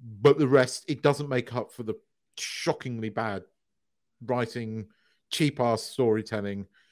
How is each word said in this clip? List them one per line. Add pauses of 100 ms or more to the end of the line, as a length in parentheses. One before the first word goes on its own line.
But
the
rest,
it
doesn't
make
up
for
the (460)
shockingly
bad (840)
writing, (420)
cheap-ass
storytelling. (260)